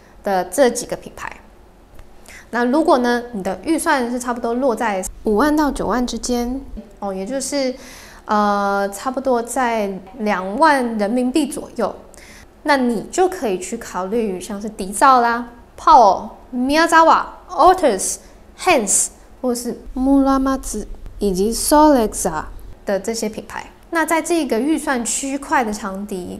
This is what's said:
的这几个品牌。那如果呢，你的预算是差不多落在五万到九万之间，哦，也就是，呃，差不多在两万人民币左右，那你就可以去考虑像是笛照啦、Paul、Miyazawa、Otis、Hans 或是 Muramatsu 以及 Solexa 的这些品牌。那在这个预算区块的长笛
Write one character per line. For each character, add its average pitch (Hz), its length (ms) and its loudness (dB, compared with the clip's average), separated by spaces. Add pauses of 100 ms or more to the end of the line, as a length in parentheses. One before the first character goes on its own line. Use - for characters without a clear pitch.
(240)
的 185 220 0
这 247 240 4
几 180 160 -6
个 175 100 -8
品 - 200 -14
牌。 - 200 -12 (1160)
那 240 120 0
如 269 200 2
果 302 160 6
呢， 240 320 0
你 196 100 -8
的 190 220 -4
预 320 140 0
算 285 340 0
是 247 80 -4
差 247 120 -6
不 240 80 -4
多 233 140 -2
落 247 220 0
在 208 280 -2 (200)
五 214 120 0
万 294 200 2
到 302 160 2
九 - 160 -4
万 240 180 -2
之 233 120 -6
间， 240 440 -4 (380)
哦， 202 120 -6
也 190 140 -6
就 269 160 -6
是， 269 320 -4 (520)
呃， 202 680 0
差 - 160 -6
不 262 100 -4
多 254 220 0
在 233 500 -2 (280)
两 196 400 -2
万 269 400 4
人 202 100 0
民 254 220 0
币 302 160 2
左 - 200 -10 (100)
右， 202 180 -2 (640)
那 294 160 2
你 240 240 2 (100)
就 359 160 2
可 359 200 -4
以 185 100 -2
去 - 180 -8
考 190 300 -8
虑 196 340 -2
像 202 220 -10
是 214 80 -8
笛 208 220 -10
照 262 300 6
啦、 233 260 -2 (320)
Paul、 220 500 6 (240)
Miyazawa、 302 680 4 (260)
Otis、 311 680 2 (420)
Hans 254 480 2 (340)
或 247 140 -2
是 240 200 -6 (200)
Muramatsu 269 880 2 (320)
以 202 140 0
及 196 200 0
Solexa 226 920 2 (420)
的 196 140 -2
这 208 120 -6
些 220 160 -4
品 214 200 -10
牌。 - 180 -12 (280)
那 320 120 0
在 320 160 0
这 320 260 -2
个 233 100 0
预 285 200 0
算 254 260 -2
区 269 340 -4
块 277 280 0
的 208 80 -6
长 202 340 -8
笛 190 320 -10